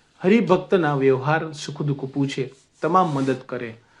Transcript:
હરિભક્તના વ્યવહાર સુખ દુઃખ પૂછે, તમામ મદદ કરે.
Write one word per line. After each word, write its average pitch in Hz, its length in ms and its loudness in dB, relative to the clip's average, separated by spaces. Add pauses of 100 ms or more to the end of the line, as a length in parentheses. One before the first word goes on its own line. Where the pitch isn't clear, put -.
(200)
હરિભક્તના 180 720 2
વ્યવહાર 135 580 0
સુખ - 300 -10
દુઃખ 143 220 -4
પૂછે, 135 460 -4 (320)
તમામ 170 320 2
મદદ 135 220 0 (100)
કરે. 120 280 -10 (260)